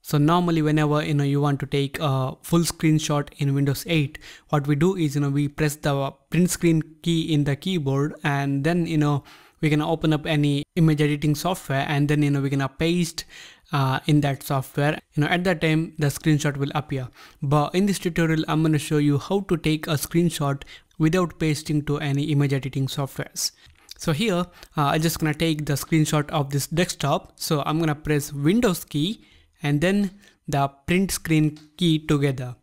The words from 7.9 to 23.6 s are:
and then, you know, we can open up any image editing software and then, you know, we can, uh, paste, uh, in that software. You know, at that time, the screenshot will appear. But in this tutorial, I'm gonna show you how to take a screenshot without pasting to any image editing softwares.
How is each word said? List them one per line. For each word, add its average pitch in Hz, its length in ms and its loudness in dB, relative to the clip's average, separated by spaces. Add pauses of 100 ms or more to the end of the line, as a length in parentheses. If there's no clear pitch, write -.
and 139 400 -2
then, 170 240 0
you 160 100 -2
know, 147 260 2 (380)
we 156 80 2
can 151 140 2
open 160 300 0
up 147 120 -2
any 147 380 0 (140)
image 160 220 4
editing 147 360 2
software 147 520 -4
and 143 200 0
then, 147 160 2
you 143 80 2
know, 139 100 0
we 139 80 -2
can, 139 120 -2
uh, 135 60 -2
paste, 170 580 -2 (460)
uh, 135 340 0
in 147 160 4
that 139 220 -2
software. 147 560 -2 (140)
You 151 80 0
know, 147 60 2
at 180 160 0
that 180 180 0
time, 160 360 0
the 147 100 0
screenshot 143 500 0
will 139 180 -2
appear. 131 320 -6 (340)
But 147 340 2
in 196 100 4
this 196 140 0
tutorial, 160 480 0
I'm 156 160 0
gonna 156 160 2
show 151 180 -2
you 147 200 4
how 196 240 0
to 180 160 -2
take 156 300 -2
a 170 40 -4
screenshot 151 720 0 (340)
without 160 420 2
pasting 151 460 -2
to 147 140 -2
any 143 240 -2
image 143 300 2
editing 135 340 -4
softwares. - 640 -6 (460)